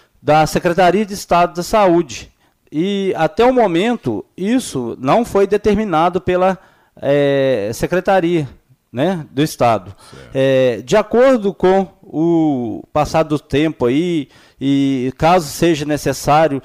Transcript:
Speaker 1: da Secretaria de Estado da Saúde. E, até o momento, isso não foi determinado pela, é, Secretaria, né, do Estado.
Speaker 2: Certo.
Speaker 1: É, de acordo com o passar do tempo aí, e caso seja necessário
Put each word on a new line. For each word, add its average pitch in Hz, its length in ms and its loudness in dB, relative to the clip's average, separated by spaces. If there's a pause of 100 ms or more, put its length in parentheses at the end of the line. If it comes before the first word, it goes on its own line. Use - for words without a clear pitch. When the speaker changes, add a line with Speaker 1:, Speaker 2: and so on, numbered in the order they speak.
(220)
Speaker 1:
da 151 240 4
Secretaria 175 600 2
de 196 80 -12
Estado 175 400 0
da 175 80 -6
Saúde. 170 680 0 (400)
E, 190 440 -2
até 160 280 0
o 254 80 4
momento, 196 720 0 (120)
isso 175 640 -4
não 151 260 0
foi 196 220 0
determinado 190 720 0
pela, 185 380 0 (380)
é, 135 760 0
Secretaria, 175 760 -2 (420)
né, 160 400 -4
do 131 100 -4
Estado. 113 540 -2 (160)
Speaker 2:
Certo. - 240 -20
Speaker 1:
É, 131 480 0
de 127 140 -2
acordo 220 580 2
com 190 320 2 (160)
o 147 800 0 (100)
passar 151 300 0
do 151 160 -2
tempo 147 480 -2
aí, 151 420 -2 (320)
e 135 560 -2
caso 165 300 2
seja 151 380 0
necessário 147 800 0